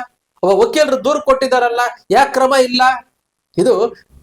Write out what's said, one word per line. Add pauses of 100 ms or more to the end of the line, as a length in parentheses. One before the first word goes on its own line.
(440)
ಒಬ್ಬ
ವಕೀಲರು
ದೂರು
ಕೊಟ್ಟಿದ್ದಾರಲ್ಲ, (300)
ಯಾಕೆ
ಕ್ರಮ
ಇಲ್ಲ? (760)
ಇದು (500)